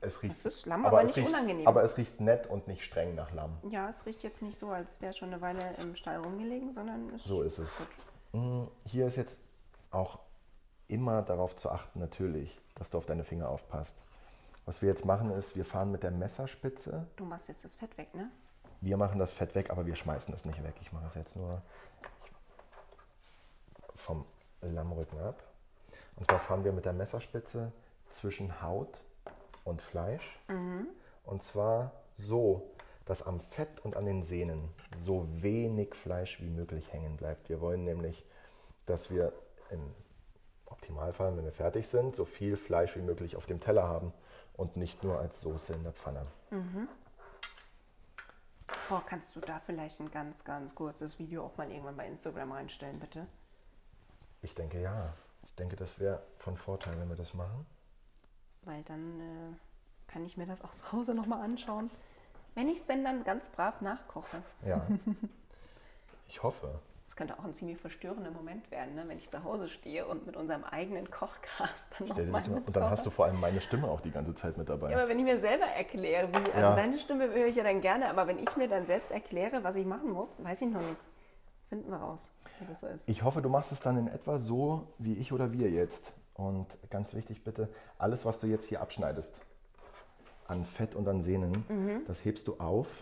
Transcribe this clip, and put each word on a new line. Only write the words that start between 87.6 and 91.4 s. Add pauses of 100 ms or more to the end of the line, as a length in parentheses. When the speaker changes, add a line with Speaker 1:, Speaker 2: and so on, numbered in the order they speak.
Speaker 1:
alles,
was
du
jetzt
hier
abschneidest, (1080)
an
Fett
und
an
Sehnen,